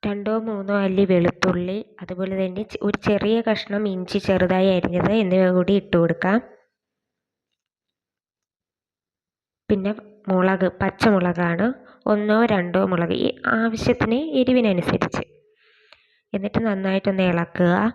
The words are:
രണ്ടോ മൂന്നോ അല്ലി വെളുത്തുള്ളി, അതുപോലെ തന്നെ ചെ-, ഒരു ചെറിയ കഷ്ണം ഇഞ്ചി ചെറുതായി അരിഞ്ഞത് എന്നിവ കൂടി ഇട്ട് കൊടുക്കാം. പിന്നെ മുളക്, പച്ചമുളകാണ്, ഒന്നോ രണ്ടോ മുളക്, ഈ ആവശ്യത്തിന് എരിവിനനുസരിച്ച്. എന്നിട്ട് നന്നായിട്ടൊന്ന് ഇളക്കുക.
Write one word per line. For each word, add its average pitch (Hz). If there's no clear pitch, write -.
രണ്ടോ 208
മൂന്നോ 202
അല്ലി 190
വെളുത്തുള്ളി, 180
അതുപോലെ 190
തന്നെ 190
ചെ-, -
ഒരു 202
ചെറിയ 208
കഷ്ണം 214
ഇഞ്ചി 185
ചെറുതായി 185
അരിഞ്ഞത് 175
എന്നിവ 190
കൂടി 180
ഇട്ട് 196
കൊടുക്കാം. 170
പിന്നെ 202
മുളക്, 185
പച്ചമുളകാണ്, 180
ഒന്നോ 208
രണ്ടോ 180
മുളക്, 175
ഈ -
ആവശ്യത്തിന് 226
എരിവിനനുസരിച്ച്. 220
എന്നിട്ട് 202
നന്നായിട്ടൊന്ന് 190
ഇളക്കുക. 175